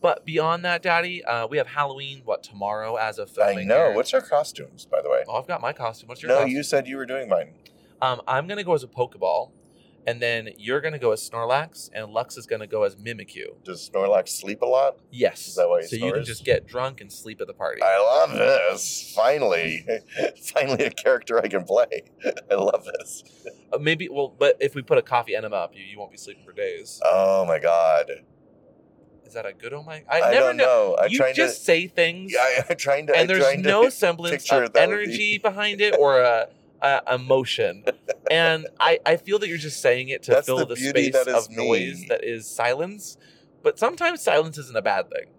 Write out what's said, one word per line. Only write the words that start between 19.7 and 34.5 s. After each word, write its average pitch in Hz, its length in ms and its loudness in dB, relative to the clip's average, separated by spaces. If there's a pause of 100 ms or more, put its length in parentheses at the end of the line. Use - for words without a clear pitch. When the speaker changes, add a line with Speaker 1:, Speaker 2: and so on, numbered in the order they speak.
Speaker 2:
<laughs> - 280 -4 (120)
Finally 135 320 0
a 113 60 -2
character 120 520 0
I 107 40 -2
can 98 160 -4
play. 104 400 0 (200)
<laughs> - 260 -6
I 101 40 4
love 98 320 0
this. - 360 -12 (480)
Speaker 1:
Uh, 107 60 -4
maybe, 156 320 -2
well, 139 200 -4 (100)
but 139 220 4
if 139 140 -2
we 143 60 -8
put 135 160 2
a 120 60 4
coffee 117 340 -2
enema 107 200 -6
up 87 200 -4
you, 98 80 -18
you 101 140 -18
won't 101 120 -14
be - 60 -20
sleeping - 300 -20
for 92 60 -20
days. 92 520 -8
Speaker 2:
Oh 95 400 4
my 82 140 0
God. 80 520 4 (1160)
Speaker 1:
Is - 80 -20
that 110 120 -8
a 98 60 -8
good 113 220 -14
oh 147 100 -12
my? 156 240 -14
I 160 140 2
Speaker 2:
I 117 100 4
Speaker 1:
never 131 140 6
Speaker 2:
don't 123 100 2
Speaker 1:
know. - 80 6
Speaker 2:
know. 110 340 4
I'm 98 120 4
Speaker 1:
You 240 80 -2
Speaker 2:
trying 131 180 4
Speaker 1:
just - 220 2
Speaker 2:
to - 60 -16
Speaker 1:
say 170 220 4
things, 180 460 -2
Speaker 2:
Yeah, 127 340 2
<laughs> - 40 -6
I'm 170 60 0
trying 143 320 -2
to, 147 40 4
Speaker 1:
and 165 80 6
Speaker 2:
I'm 165 80 4
Speaker 1:
there's 185 160 4
Speaker 2:
trying 139 180 2
to 143 60 2
Speaker 1:
no 202 160 6
Speaker 2:
pic-, 262 80 4
Speaker 1:
semblance 170 400 -2 (100)
Speaker 2:
picture 135 220 2